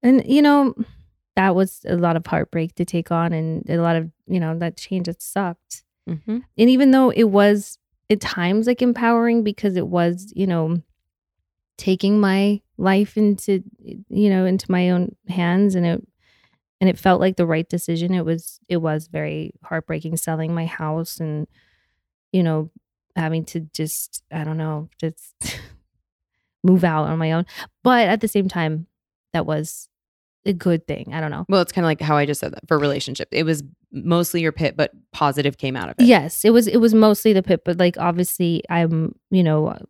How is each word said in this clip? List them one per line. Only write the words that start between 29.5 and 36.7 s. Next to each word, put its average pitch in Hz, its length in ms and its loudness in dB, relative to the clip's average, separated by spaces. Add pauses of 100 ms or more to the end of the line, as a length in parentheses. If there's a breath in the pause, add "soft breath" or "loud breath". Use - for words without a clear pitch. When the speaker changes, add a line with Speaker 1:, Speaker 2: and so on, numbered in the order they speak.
Speaker 1:
a 202 80 0
good 170 340 0
thing. - 260 -10
I 160 80 -8
don't 151 100 -6
know. 147 160 -8
Speaker 2:
Well, 196 140 2
it's - 100 -2
kinda 175 160 0
like 156 140 0
how 151 160 2
I 147 80 2
just 143 140 -4
said - 140 -8
that - 140 -20
for 160 100 2
relationship. 139 540 -4
It 156 120 0
was 156 200 -2 (280)
mostly 170 500 -2
your 160 100 0
pit, 156 240 -2
but - 160 -2 (200)
positive 139 460 0
came 131 180 -6
out 82 140 -8
of - 100 -14
it. 247 60 8
Speaker 1:
Yes, 170 380 4
it 208 80 6
was, 226 160 4
it - 100 2